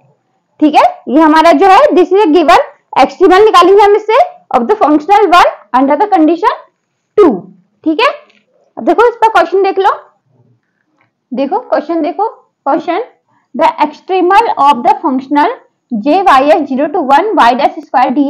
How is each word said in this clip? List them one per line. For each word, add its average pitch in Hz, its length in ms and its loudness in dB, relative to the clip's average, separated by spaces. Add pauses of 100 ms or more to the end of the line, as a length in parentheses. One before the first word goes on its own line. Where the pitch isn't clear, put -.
(600)
ठीक 294 160 0
है। 392 80 0 (240)
ये 254 140 0
हमारा 320 320 4
जो 311 140 2
है, 381 220 4
this 349 240 0
is 403 100 2
a 330 100 0
given 359 320 2 (340)
extremal 370 460 2
निकालेंगे 392 380 4
हम 403 120 4
इससे 440 240 0 (360)
of 233 140 -2
the 415 120 -2
functional 359 520 0
one 415 180 2 (260)
under 277 240 0
the 427 120 -2
condition 349 440 0 (600)
two, 381 140 4 (520)
ठीक 311 180 -4
है। 539 80 0 (680)
अब 233 80 -14
देखो, 370 240 2
इस 466 120 -4
पर 440 80 0
क्वेश्चन 381 340 0
देख 381 160 -2
लो, 392 120 0 (1400)
देखो 269 300 -6
question, 330 400 -4
देखो 349 280 -4
क्वेश्चन, - 720 -8 (560)
the - 80 0 (180)
extremal 370 640 -2 (100)
of 262 240 0
the 381 180 -8
functional 294 520 -4 (380)
J 269 320 -2
Y 285 280 2
X 330 180 -2
zero 262 200 -4
to 349 120 -6
one 311 340 -2
Y 247 200 2
dash 277 260 -4
square 269 300 -2
D 277 180 -2